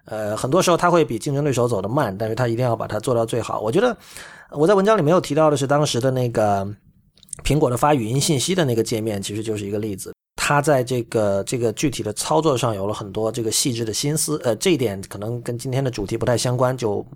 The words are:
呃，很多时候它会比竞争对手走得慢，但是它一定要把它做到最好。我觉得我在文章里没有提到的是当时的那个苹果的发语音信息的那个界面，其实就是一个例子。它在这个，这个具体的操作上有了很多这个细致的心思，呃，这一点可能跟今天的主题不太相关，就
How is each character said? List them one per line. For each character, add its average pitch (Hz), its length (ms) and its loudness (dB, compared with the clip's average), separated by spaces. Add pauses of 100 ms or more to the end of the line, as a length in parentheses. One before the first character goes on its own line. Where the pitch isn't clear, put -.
呃， 107 320 -6
很 120 120 -4
多 175 140 4
时 185 80 4
候 170 60 6
它 175 120 2
会 170 160 6
比 117 140 -2
竞 139 160 -4
争 139 80 0
对 147 100 2
手 120 140 2
走 113 160 -2
得 98 60 -4
慢， 117 280 -2
但 110 120 -4
是 110 60 -4
它 123 120 0
一 120 80 0
定 120 100 0
要 117 120 2
把 107 100 -6
它 107 140 -6
做 127 120 -2
到 117 140 2
最 117 140 -2
好。 110 180 -6
我 107 140 -2
觉 165 80 2
得 233 160 0 (560)
我 147 120 2
在 202 100 6
文 190 120 4
章 220 100 6
里 190 60 2
没 143 80 2
有 180 100 4
提 - 140 -4
到 156 160 6
的 147 60 4
是 131 100 0
当 143 180 2
时 135 140 0
的 131 140 2
那 127 160 0
个 104 360 2 (760)
苹 139 160 2
果 151 100 4
的 120 80 0
发 147 160 4
语 127 120 2
音 120 160 0
信 143 180 2
息 160 160 -2
的 185 100 2
那 127 80 2
个 113 120 2
界 113 160 -2
面， 107 200 -4
其 101 140 -8
实 110 80 -6
就 110 140 -4
是 104 100 -6
一 98 60 -8
个 107 80 -2
例 107 160 -6
子。 92 180 -14 (220)
它 147 260 2
在 139 220 4
这 123 200 -2
个， 101 380 0
这 123 160 -4
个 117 140 0
具 143 180 -2
体 113 140 -6
的 107 80 -4
操 - 280 0
作 151 160 2
上 117 160 0
有 98 140 -4
了 104 80 -4
很 104 160 -10
多 110 220 -2
这 120 100 -4
个 110 80 -2
细 127 220 0
致 113 120 -4
的 107 80 -4
心 143 240 -2
思， 151 280 -2
呃， 117 100 2
这 190 160 0
一 165 60 4
点 101 320 -2
可 - 100 -12
能 117 240 -6
跟 120 160 -6
今 131 140 -6
天 131 100 0
的 131 80 0
主 104 160 -4
题 113 100 -4
不 113 80 -4
太 117 140 2
相 123 180 0
关， 127 200 2
就 104 260 -2 (140)